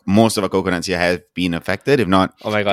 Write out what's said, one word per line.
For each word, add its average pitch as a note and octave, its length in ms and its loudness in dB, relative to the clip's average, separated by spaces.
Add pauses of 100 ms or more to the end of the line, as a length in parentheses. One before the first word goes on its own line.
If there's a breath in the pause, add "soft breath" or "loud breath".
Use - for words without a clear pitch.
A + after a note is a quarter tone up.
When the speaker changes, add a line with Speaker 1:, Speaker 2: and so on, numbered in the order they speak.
Speaker 1:
most G#2 320 2
of G#2 60 -2
our F#2 60 -4
coconuts F2+ 360 -2
here F2+ 140 -4
have F2 240 0 (100)
been F2 220 -2
affected. G2 440 -2
If G#2 80 -2
not, F#2 360 2
Speaker 2:
Oh A2 80 -6
my G#2+ 100 0
God, G2+ 120 0